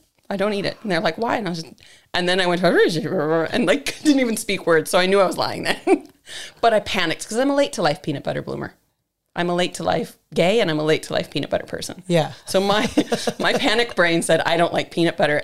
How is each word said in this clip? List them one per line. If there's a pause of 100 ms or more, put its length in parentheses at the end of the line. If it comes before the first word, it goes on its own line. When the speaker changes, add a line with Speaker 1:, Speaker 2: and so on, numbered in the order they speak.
(300)
Speaker 1:
I
don't
eat
it."
And
they're
like,
"Why?"
And
I
was
just, (400)
and
then
I
went,
<laughs>
and,
like,
<laughs>
didn't
even
speak
words.
So
I
knew
I
was
lying
then. (240)
<laughs>
But
I
panicked
'cause
I'm
a
late
to
life
peanut
butter
bloomer. (640)
I'm
a
late
to
life (160)
gay,
and
I'm
a
late
to
life
peanut
butter
person.
Speaker 2:
Yeah. (120)
Speaker 1:
So
my, (260)
<laughs>
my
panic
brain
said,
"I
don't
like
peanut
butter."